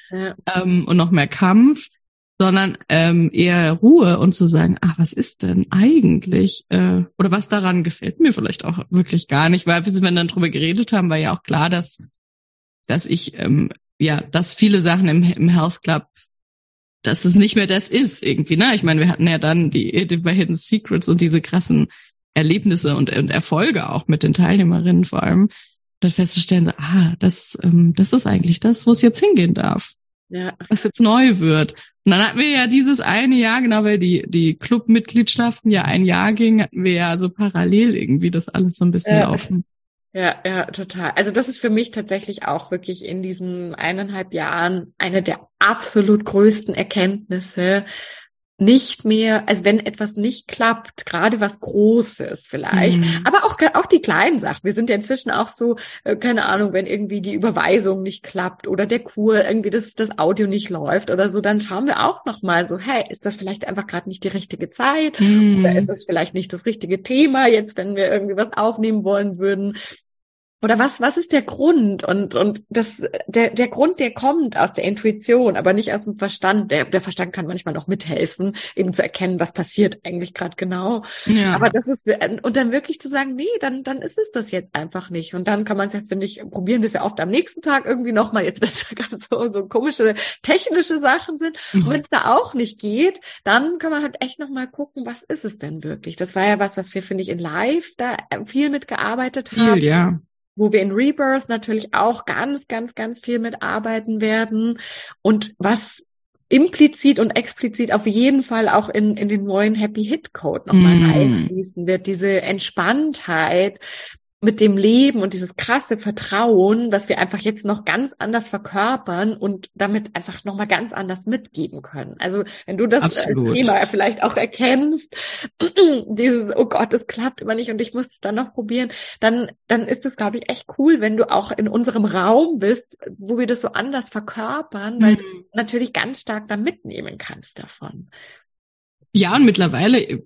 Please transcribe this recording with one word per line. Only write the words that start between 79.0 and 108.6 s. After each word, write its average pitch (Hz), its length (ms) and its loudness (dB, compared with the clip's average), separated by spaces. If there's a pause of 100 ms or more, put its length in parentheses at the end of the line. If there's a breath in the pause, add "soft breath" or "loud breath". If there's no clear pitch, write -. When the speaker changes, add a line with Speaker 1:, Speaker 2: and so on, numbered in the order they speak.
Speaker 1:
erkennen, 180 380 -4
was 165 140 -4
passiert 196 500 -2
eigentlich 175 320 -10
gerade 180 220 -10
genau. 190 460 -4 (220 loud breath)
Speaker 2:
Ja. 202 300 2
Speaker 1:
Aber 220 160 2
das 233 160 -2
ist, 262 200 -4 (360)
und 233 120 -2
dann 247 160 0
wirklich 294 300 -4
zu 269 80 -12
sagen, 269 240 -4
nee, 285 140 -6 (120)
dann, 269 240 -6
dann 269 200 -8
ist - 160 -8
es 427 100 -4
das 220 220 -6
jetzt 185 240 -6
einfach 170 340 -8
nicht. 170 240 -8
Und 180 140 -6
dann 208 180 0
kann 214 120 -4
man's 202 180 -4
ja, 202 120 -8
finde 196 200 -6
ich, 208 120 -14 (120)
probieren 214 320 0
wir 226 40 2
es 214 60 -6
ja - 100 -2
oft 208 160 -6
am 170 120 -4
nächsten 330 320 -4
Tag 277 240 -2
irgendwie 240 240 -2
noch 214 200 0
mal, 214 140 0
jetzt - 160 -6
wenn's - 280 -4
<laughs> 220 60 -16
gerade - 220 -12
so, - 340 -4
so 196 160 -6
komische 240 460 0 (300 loud breath)
technische 330 560 0
Sachen 294 400 0
sind. 320 180 -6 (160 loud breath)
Und 185 140 2
Speaker 2:
Mhm. - 20 0
Speaker 1:
wenn's 294 200 -4
da - 260 2
auch - 180 0
nicht 233 260 -6
geht, 254 400 -2 (240 loud breath)
dann 285 360 0
kann 320 100 -6
man 294 140 -4
halt 277 160 -8
echt 254 180 -10
noch 285 120 -12
mal 254 180 -10
gucken, 269 400 -12
was 240 160 -16
ist - 200 -10
es 208 140 -10
denn 156 260 -12
wirklich? 160 340 -12
Das 180 180 -8
war 190 100 0
ja 208 140 2
was, 196 180 -4
was 190 160 -10
wir, 190 80 -8
finde 190 220 -6
ich, 180 60 -10
in 170 100 -6
Live 202 580 -4
da, 247 180 -6 (140)
äh, 214 160 -8
viel 285 240 -2
mitgearbeitet 254 800 -6
Speaker 2:
Viel, 226 160 2
Speaker 1:
haben. 208 160 6
Speaker 2:
ja. 170 380 2 (380)
Speaker 1:
Wo 208 160 2
wir 208 80 4
in 196 100 -2
Rebirth 269 560 0
natürlich 220 460 -6
auch 226 320 0
ganz, 277 420 -6
ganz, 233 260 -8
ganz 226 260 -10
viel 240 200 -4
mitarbeiten 220 800 -6
werden 220 600 -2 (420 loud breath)
und 214 360 0
was 208 460 -2 (460)
implizit 285 720 4
und 226 100 0
explizit 233 640 -4
auf 208 120 0
jeden 254 380 4
Fall 226 240 -2